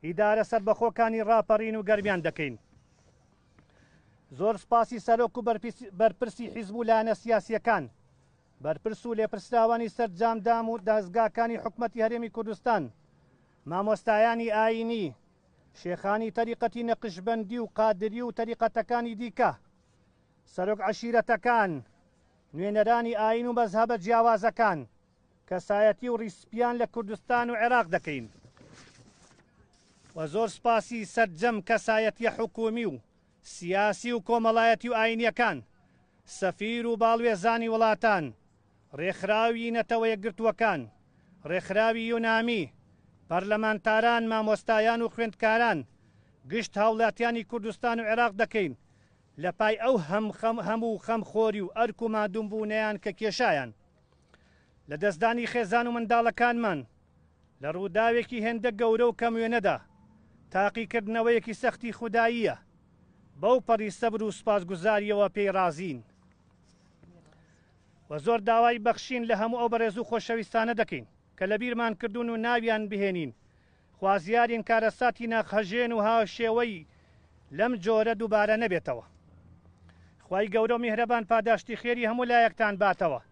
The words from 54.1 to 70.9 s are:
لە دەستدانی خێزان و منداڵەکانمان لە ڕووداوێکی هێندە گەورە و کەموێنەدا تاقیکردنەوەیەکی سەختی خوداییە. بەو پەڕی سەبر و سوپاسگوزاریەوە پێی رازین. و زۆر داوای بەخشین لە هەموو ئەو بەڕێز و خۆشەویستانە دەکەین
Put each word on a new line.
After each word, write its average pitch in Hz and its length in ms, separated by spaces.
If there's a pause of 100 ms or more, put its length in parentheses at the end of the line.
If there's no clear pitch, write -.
لە 143 140
دەستدانی 220 480
خێزان 240 360
و 240 80
منداڵەکانمان 233 840 (840)
لە 139 140
ڕووداوێکی 220 720
هێندە 233 340
گەورە 233 280
و 233 140
کەموێنەدا 226 560 (760)
تاقیکردنەوەیەکی 226 1080
سەختی 233 360
خوداییە. 226 580 (840)
بەو 233 160 (100)
پەڕی 214 320
سەبر 220 240
و 208 140
سوپاسگوزاریەوە 202 960
پێی 202 220
رازین. 170 420 (2000)
و 151 100
زۆر 226 200 (100)
داوای 233 360
بەخشین 240 440
لە 226 120
هەموو 233 180
ئەو 240 140
بەڕێز 226 240
و 240 120
خۆشەویستانە 233 720
دەکەین 151 260 (320)